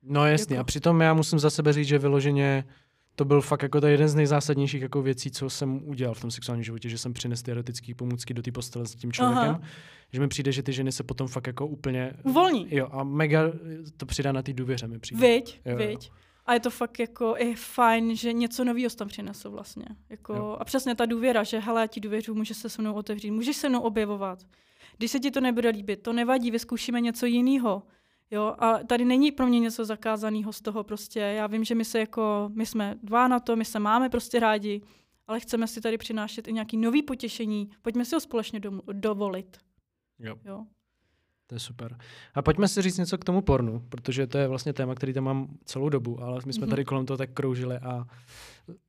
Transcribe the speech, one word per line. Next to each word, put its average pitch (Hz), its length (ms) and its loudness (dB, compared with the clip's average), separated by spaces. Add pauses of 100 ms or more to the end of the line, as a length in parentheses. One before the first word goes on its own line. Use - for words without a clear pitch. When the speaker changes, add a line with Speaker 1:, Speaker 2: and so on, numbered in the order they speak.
Speaker 1:
No 143 240 4
jasně, 151 280 4
Speaker 2:
Jako 127 60 0
Speaker 1:
a - 20 0
přitom 165 380 4
já 160 120 8
musím 156 260 4
za 151 100 6
sebe 147 240 2
říct, 147 140 2
že 147 120 6
vyloženě 139 640 4 (520)
to 143 100 2
byl 143 160 6
fakt 143 220 0
jako 143 180 2
ta 147 80 6
jeden 147 180 8
z 151 80 4
nejzásadnějších 143 680 2
jako 131 200 -2
věcí, 131 300 -2
co 131 180 -6
jsem 135 380 -4
udělal 127 260 -2
v - 80 -10
tom 117 100 -6
sexuálním 117 320 -6
životě, 117 260 -8
že 117 80 -6
jsem 123 160 -6
přinesl 120 300 -6
ty 123 80 -6
erotické 120 440 -8
pomůcky 123 380 -6
do 117 80 -4
té 120 100 -6
postele 120 360 -6
s - 80 -12
tím 120 160 -6
člověkem, 247 380 2
Speaker 2:
Aha. 160 120 -2 (500)
Speaker 1:
že 127 80 -4
mi 143 80 2
přijde, 139 240 -2
že 135 120 -2
ty 139 100 -2
ženy 131 180 -2
se 131 120 -6
potom 131 240 -6
fakt 123 200 -6
jako 131 200 -6
úplně 131 460 -4 (100)
Speaker 2:
Uvolní. 269 460 4
Speaker 1:
Jo, 139 220 2
a 135 120 -4
mega 151 380 4 (560)
to - 80 -8
přidá 139 260 -2
na 131 100 0
té 135 120 -6
důvěře, 123 340 -4
mi 117 120 -10
přijde. 226 280 -4
Speaker 2:
Viď, 233 380 2
Speaker 1:
Jo, 127 60 -4
jo. 120 60 -2 (100)
Speaker 2:
viď. 107 240 -10 (340)
A 247 80 2
je 240 60 4
to 240 100 -2
fakt 240 300 -8
jako 233 380 -2
i 240 180 0
fajn, 226 600 2
že 233 180 -2
něco 240 300 -2
novýho 240 260 0
jsi - 80 -12
tam 202 100 -6
přinesl 202 440 -12
vlastně. 208 340 -14 (240)
Jako, 220 240 -12
Speaker 1:
Jo. 208 260 -4
Speaker 2:
a 226 60 -6
přesně 262 300 -2
ta 233 100 2
důvěra, 233 380 2
že 226 160 -2
hele, 226 220 0
já 220 60 0
ti 220 120 -8
důvěřuji, 220 360 -4
můžeš 214 220 -4
se 233 120 -10
se 226 120 -8
mnou 214 120 -2
otevřít, 208 380 -6
můžeš 233 260 -2
se 294 120 0
mnou 247 120 2
objevovat. 208 580 -2 (580)
Když 233 140 -2
se 277 80 0
ti 262 120 0
to 277 100 0
nebude 240 280 2
líbit, 208 320 -4
to 233 120 -4
nevadí, 240 380 2
vyzkoušíme 233 500 -2
něco 233 240 0
jinýho. 240 580 4 (480)
Jo, 214 280 -2
a 226 180 4
tady 240 280 2
není 262 260 6
pro 262 160 2
mě 240 120 6
něco 233 260 -2
zakázaného 214 680 -2
z - 80 -14
toho 220 220 -4
prostě. 208 360 -8
Já 214 280 -2
vím, 220 160 0
že 233 120 0
my 226 100 2
se 226 140 -2
jako, 214 540 0
my 220 120 -2
jsme 214 380 -2
dva 226 240 4
na 247 120 4
to, 240 160 0
my 220 100 0
se 220 140 -6
máme 226 300 4
prostě 240 300 0
rádi, 214 420 2 (460)
ale 220 120 -4
chceme 226 280 -2
si 226 140 -8
tady 226 160 -2
přinášet 220 500 -8
i 226 60 -6
nějaký 226 240 -4
nový 233 260 2
potěšení. 214 640 -4 (120)
Pojďme 233 240 -2
si 330 100 -2
ho 320 40 4
společně 226 400 -6
dom-, 196 220 -10 (120)
dovolit. 196 640 -4 (600)
Speaker 1:
Jo. 110 160 -12 (100)
Speaker 2:
Jo. 202 200 -14 (880)
Speaker 1:
To - 20 -10
je 113 40 -8
super. 120 380 -14 (360)
A 143 80 0
pojďme 165 260 6
si 196 140 2
říct 180 160 2
něco 180 200 -2
k - 80 -8
tomu 185 160 2
pornu, 123 380 2 (100)
protože 127 380 -4
to 135 100 -2
je 139 100 2
vlastně 131 260 -4
téma, 127 220 -4
který 131 180 -4
tam 135 100 -2
mám 135 240 -2 (180)
celou 139 240 -2
dobu, 123 340 -2
ale 127 220 -6
my 135 80 -6
jsme 214 120 -2
Speaker 2:
Mhm. - 40 -2
Speaker 1:
tady 139 160 0
kolem 131 200 -2
toho 135 120 -4
tak 131 160 -4
kroužili 127 440 -2
a 123 280 -6 (840)